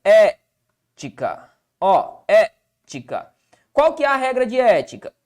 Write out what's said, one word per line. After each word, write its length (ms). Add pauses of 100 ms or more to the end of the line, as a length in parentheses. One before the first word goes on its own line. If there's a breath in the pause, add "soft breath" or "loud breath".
Ética, 1500 (280)
ó, 480
ética. 1040 (400)
Qual 200
que 100
é 40
a 80
regra 300
de 140
ética? 540 (120)